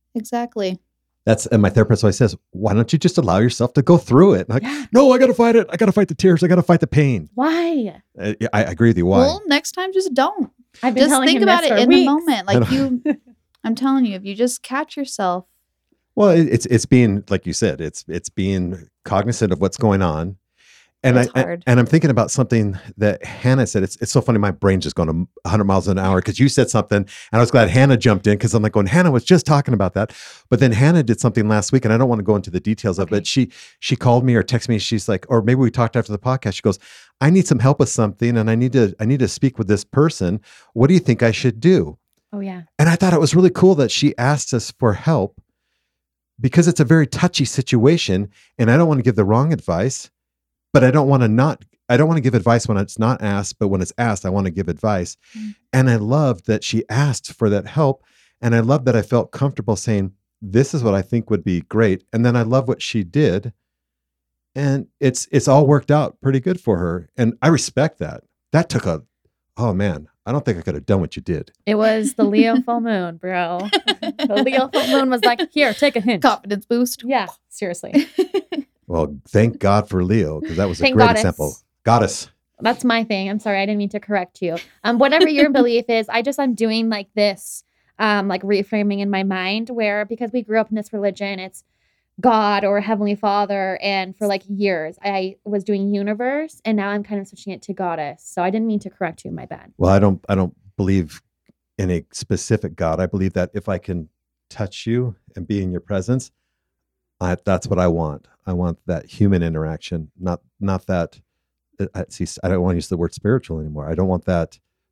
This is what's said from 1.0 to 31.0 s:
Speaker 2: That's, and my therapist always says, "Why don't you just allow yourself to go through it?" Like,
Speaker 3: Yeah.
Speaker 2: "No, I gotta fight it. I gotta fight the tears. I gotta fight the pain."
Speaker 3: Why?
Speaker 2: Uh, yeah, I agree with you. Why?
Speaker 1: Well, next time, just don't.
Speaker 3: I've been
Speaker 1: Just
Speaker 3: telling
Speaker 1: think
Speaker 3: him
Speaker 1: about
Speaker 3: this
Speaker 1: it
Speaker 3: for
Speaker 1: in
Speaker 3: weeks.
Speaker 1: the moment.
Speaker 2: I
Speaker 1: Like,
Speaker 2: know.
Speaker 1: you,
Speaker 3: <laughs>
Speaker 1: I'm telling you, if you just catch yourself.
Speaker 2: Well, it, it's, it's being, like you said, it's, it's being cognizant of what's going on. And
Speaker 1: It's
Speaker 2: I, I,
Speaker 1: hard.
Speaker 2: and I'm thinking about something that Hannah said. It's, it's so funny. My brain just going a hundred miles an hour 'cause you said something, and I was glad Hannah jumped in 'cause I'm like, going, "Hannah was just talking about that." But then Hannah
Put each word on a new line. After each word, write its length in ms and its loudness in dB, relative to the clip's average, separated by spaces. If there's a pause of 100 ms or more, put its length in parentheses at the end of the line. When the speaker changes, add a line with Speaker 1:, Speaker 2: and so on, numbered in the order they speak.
Speaker 2:
That's, 220 0
and 140 2
my 80 2
therapist 340 2
always 140 2
says, 180 2 (140)
"Why 240 -4
don't 180 0
you 60 2
just 220 0
allow 180 2
yourself 360 0
to 100 2
go 140 6
through 360 4
it?" 160 -2
Like, 140 -2
Speaker 3:
Yeah. 280 -8
Speaker 2:
"No, 200 6
I 80 4
gotta 160 4
fight 200 4
it. 140 4
I 80 -6
gotta 140 2
fight 160 2
the 80 -10
tears. 280 4
I 40 4
gotta 160 4
fight 160 4
the 80 -2
pain." 480 0
Speaker 3:
Why? 680 -2 (180)
Speaker 2:
Uh, 220 -4
yeah, 120 -2
I 100 4
agree 260 4
with 80 4
you. 80 2
Why? 140 4
Speaker 1:
Well, 260 2
next 280 -2
time, 200 -6
just 200 -2
don't. 380 -2 (320)
Speaker 3:
I've 120 0
been 80 4
Speaker 1:
Just 80 4
Speaker 3:
telling 160 2
Speaker 1:
think 100 4
Speaker 3:
him 60 2
Speaker 1:
about 180 4
Speaker 3:
this 100 0
Speaker 1:
it 40 2
Speaker 3:
for 40 2
Speaker 1:
in 100 4
Speaker 3:
weeks. 100 8
Speaker 1:
the 60 6
moment. 440 0
Speaker 2:
I 40 2
Speaker 1:
Like, 180 2
Speaker 2:
know. 40 2 (300)
Speaker 1:
you, 120 -2 (220)
Speaker 3:
<laughs> 240 -20
Speaker 1:
I'm 120 -4
telling 300 0
you, 100 -4
if 100 -14
you 100 -8
just 280 -2
catch 340 -8
yourself. 480 -6 (720)
Speaker 2:
Well, 140 4
it, 220 6
it's, 140 2
it's 200 2
being, 440 4
like 160 -2
you 80 -4
said, 280 -2
it's, 260 -10
it's 220 -10
being 600 -6 (160)
cognizant 480 0
of 80 -2
what's 160 0
going 240 2
on. 360 -2 (640)
And 140 4
Speaker 1:
It's 160 2
Speaker 2:
I, 60 0
I, 40 2
Speaker 1:
hard. 220 -8
Speaker 2:
and 140 4
I'm 80 4
thinking 240 2
about 180 0
something 480 -2 (200)
that 280 -2
Hannah 400 0
said. 160 -2
It's, 200 -4
it's 100 -6
so 100 2
funny. 160 0
My 140 0
brain 300 0
just 140 -6
going 320 -2 (160)
a 60 -8
hundred 140 2
miles 240 2
an 100 0
hour 240 2
'cause 160 -6
you 100 4
said 220 2
something, 280 0
and 100 -2 (240)
I 80 4
was 100 4
glad 200 4
Hannah 280 6
jumped 300 2
in 100 4
'cause 160 0
I'm 80 2
like, 120 0
going, 120 2
"Hannah 240 2
was 140 2
just 240 2
talking 260 2
about 220 0
that." 180 -2 (380)
But 80 -6
then 120 4
Hannah 300 4